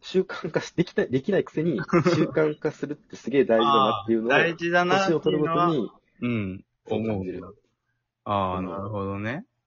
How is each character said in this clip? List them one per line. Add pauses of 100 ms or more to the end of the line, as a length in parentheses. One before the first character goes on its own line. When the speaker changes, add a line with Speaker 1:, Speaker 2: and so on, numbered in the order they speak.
Speaker 1:
習
慣
化
し-、
で
き
な
い、
で
き
な
い
く
せ
に、
Speaker 2:
<laughs>
Speaker 1:
習
慣
化
す
る
っ
て
す
げ
え
大
事
だ
な
っ
て
い
う
の
を、
Speaker 2:
あ
ー、
大
事
だ
な
っ
て
い
う
の
は、
Speaker 1:
年
を
取
る
ご
と
に、 (300)
Speaker 2:
う
ん。 (220)
Speaker 1:
そ
う
感
じ
る。
Speaker 2:
思
う。 (680)
あ
ー、
Speaker 1:
う
ん。
Speaker 2:
な
る
ほ
ど
ね。 (200)